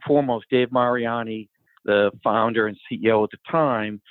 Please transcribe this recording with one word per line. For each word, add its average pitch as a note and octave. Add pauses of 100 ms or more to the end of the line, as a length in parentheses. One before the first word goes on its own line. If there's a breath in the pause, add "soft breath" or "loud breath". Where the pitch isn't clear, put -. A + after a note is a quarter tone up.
foremost, C#3
Dave B2
Mariani, A#2 (360 soft breath)
the G#2 (140)
founder A2
and G2+ (120)
C A2
E A2
O G#2+
at G#2
the - (140)
time, A2